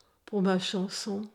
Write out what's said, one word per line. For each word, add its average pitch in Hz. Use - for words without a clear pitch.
pour 208
ma 185
chanson. 196